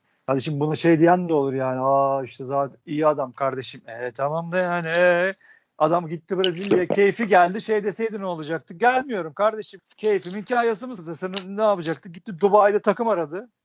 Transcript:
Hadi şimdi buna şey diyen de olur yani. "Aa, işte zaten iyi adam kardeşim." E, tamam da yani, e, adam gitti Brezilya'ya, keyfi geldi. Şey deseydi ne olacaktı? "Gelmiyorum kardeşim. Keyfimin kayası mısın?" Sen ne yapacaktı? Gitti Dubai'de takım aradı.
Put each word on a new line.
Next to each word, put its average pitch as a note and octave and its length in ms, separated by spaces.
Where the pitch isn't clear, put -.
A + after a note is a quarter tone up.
Hadi C3+ 160
şimdi D3 180
buna D3+ 140
şey E3 260
diyen F3 280
de E3 40
olur C#3 200
yani. C3 280
"Aa, C3+ 440
işte C3 200
zaten C#3 320
iyi D3+ 200
adam C#3 260
kardeşim." C3 540
E, A#2+ 260
tamam D#3 400
da F#3 60
yani, F3 380
e, F3+ 380
adam D#3+ 300
gitti F3 300
Brezilya'ya, F#3 480
keyfi G3+ 420
geldi. F3+ 340
Şey G#3+ 220
deseydi G#3+ 360
ne G3 60
olacaktı? D#3+ 480
"Gelmiyorum A3+ 580
kardeşim. G#3 480
Keyfimin G#3 460
kayası A#3 460
mısın?" F3 240
Sen F#3 200
ne G3 140
yapacaktı? F3 460
Gitti F3 320
Dubai'de G3+ 400
takım A3+ 280
aradı. F3+ 400